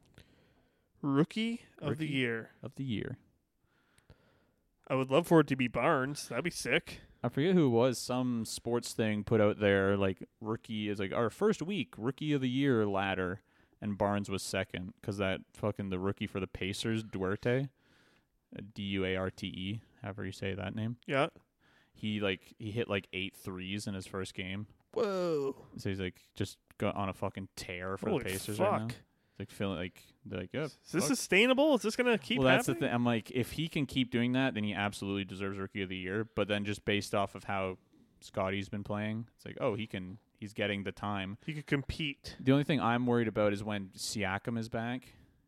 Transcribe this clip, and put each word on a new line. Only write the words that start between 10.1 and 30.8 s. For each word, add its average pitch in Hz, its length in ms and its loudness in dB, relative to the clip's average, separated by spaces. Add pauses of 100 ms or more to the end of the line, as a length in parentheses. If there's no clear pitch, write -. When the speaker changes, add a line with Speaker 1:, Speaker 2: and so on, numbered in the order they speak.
Speaker 2:
rookie 107 480 -4
is, 101 100 -2
like, 98 140 -2
our 113 160 2
first 202 320 0
week, 165 360 -4
Rookie 139 360 -2
of 143 80 2
the 131 80 2
Year 127 360 4
ladder, 95 560 0 (400)
and 104 160 -4
Barnes 101 320 2
was 95 120 -2
second, 95 600 -4
'cause 101 160 -4
that 95 240 0 (120)
fucking, 101 360 -4
the 92 100 -2
rookie 98 280 -2
for 101 120 -4
the 92 80 -2
Pacers, 110 560 -2
Duarte, 107 640 0 (880)
uh, - 40 -10 (120)
D 104 100 -8
U 98 220 0
A 92 100 2
R 92 140 0
T - 180 -8
E, 95 340 -6 (200)
however 104 240 -8
you 95 60 -6
say 95 240 -4
that 98 200 -6
name. 110 300 -4
Speaker 1:
Yeah. 143 220 0 (640)
Speaker 2:
He, 107 260 -4
like, 95 380 -2
he 110 140 -8
hit, 113 180 -2
like, 101 240 0
eight 92 220 -6
threes 95 500 -6
in 104 80 -6
his 92 140 -8
first 95 260 -6
game. 98 340 -8 (260)
Speaker 1:
Whoa. 175 760 0 (100)
Speaker 2:
So - 120 -6
he's, 98 100 -4
like, 92 200 -6 (160)
just - 220 -4 (200)
go 101 140 -2
on 98 180 -2
a 90 40 -2
fucking 98 420 -6
tear 92 420 -6
for - 120 -4
Speaker 1:
Holy 147 140 0
Speaker 2:
the 95 80 -4
Pacers 104 280 -4
right 196 120 2
now. 113 160 -2
Speaker 1:
fuck. 120 40 -6 (400)
Speaker 2:
It's - 80 -16
like, 98 120 -10
feeling 98 260 -4
like, 87 240 -8 (240)
they're 98 160 -6
like, 92 120 -8
"Yeah, 135 100 -2
Speaker 1:
Is - 140 -10 (140)